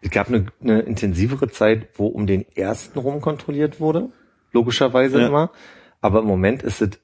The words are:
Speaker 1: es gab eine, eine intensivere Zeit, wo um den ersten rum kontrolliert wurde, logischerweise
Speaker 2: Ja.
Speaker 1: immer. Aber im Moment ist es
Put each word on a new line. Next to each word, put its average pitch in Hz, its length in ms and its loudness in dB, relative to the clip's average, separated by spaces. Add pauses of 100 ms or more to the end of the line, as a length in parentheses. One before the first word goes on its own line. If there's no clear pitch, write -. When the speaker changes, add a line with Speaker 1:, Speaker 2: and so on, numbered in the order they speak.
Speaker 1:
es 98 100 -6
gab 101 180 -2
eine, 110 180 0 (160)
eine 110 180 2
intensivere 110 680 -2
Zeit, 110 460 0
wo 101 100 -2
um 110 200 -4
den 95 180 0 (120)
ersten 104 420 -6
rum 139 220 -4
kontrolliert 147 600 -4
wurde, 160 300 -2 (420)
logischerweise 127 680 2
Speaker 2:
Ja. 120 80 4
Speaker 1:
immer. 151 220 0 (500)
Aber 104 200 2
im 110 60 -2
Moment 101 360 2
ist 113 200 -2
es 104 80 0 (140)